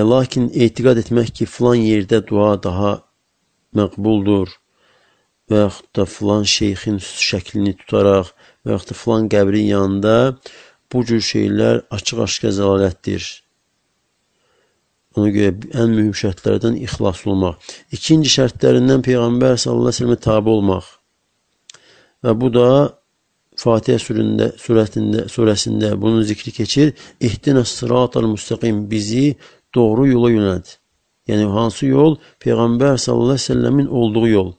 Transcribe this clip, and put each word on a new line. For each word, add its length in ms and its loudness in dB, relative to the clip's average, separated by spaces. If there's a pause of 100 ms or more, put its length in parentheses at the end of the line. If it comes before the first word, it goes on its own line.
lakin 520 0
etiqad 480 2
etmək 320 -2
ki, 140 -6
filan 320 0
yerdə 440 0
dua 340 0
daha 360 -2 (800)
məqbuldur 800 0 (1000)
və 140 4
yaxud 300 -6
da 120 0
filan 380 -2
şeyxin 540 -2
şəklini 760 -6
tutaraq 580 0 (240)
və 160 -4
yaxud 180 -8
da 60 -14
filan 320 0
qəbrin 380 2
yanında 480 0 (720)
bu 180 -4
cür 200 0
şeylər 640 0
açıq-aşkar 680 -4
zəlalətdir. 760 -2 (1900)
Ona 120 2
görə 240 2 (240)
ən 160 2
mühüm 240 0
şərtlərdən 640 -2
ixlas 460 -4
olmaq. 320 0 (320)
İkinci 420 0
şərtlərindən 720 2
Peyğəmbər 560 2
sallallahu 300 0
əleyhi 20 -6
və 60 -8
səlləmə 260 0
tabe 280 2
olmaq. 340 0 (1400)
Və 100 2
bu 160 0
da 180 4 (880)
Fatihə 420 0
surində-, 560 -2
surətində-, 720 0
surəsində 720 -2
bunun 240 2
zikri 320 -8
keçir. 380 0 (260)
İhdina 440 0
sıratal 600 -2
müstəqim, 640 -4
bizi 480 -2 (380)
doğru 340 2
yola 240 2
yönəlt. 460 -2 (500)
Yəni, 240 0
hansı 340 -2
yol? 300 4 (220)
Peyğəmbər 580 0
sallallahu 400 0
əleyhi 80 -6
və 60 -8
səlləmin 380 0
olduğu 400 0
yol. 200 2 (100)